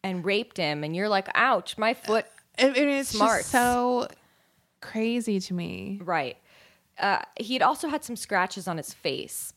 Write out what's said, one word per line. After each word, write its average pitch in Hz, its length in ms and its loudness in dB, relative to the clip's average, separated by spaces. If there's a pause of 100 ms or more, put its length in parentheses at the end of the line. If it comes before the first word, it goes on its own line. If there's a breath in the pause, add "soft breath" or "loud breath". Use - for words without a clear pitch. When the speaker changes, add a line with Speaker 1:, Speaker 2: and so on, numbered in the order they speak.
Speaker 1:
and 185 200 -4
raped 208 340 -2
him, 151 260 -2
and 156 120 -4
you're 202 140 0
like, 196 240 2
"Ouch, 226 460 2
my 226 160 2
foot." 214 300 0 (340)
Speaker 2:
I, 254 80 8
I 277 60 6
mean, 285 160 4
it's 277 200 -2
Speaker 1:
Smarts. 214 300 4
Speaker 2:
just - 120 -6
so 247 560 2 (760 soft breath)
crazy 226 580 -2
to 185 160 -6
me. 175 480 -6
Speaker 1:
Right. 165 340 -2 (640 soft breath)
Uh, 196 220 2 (160)
he 233 160 -4
had 254 100 2
also 311 260 2
had 294 140 -4
some 240 120 -8
scratches 185 520 -2
on 170 100 -4
his - 160 -10
face. - 640 -8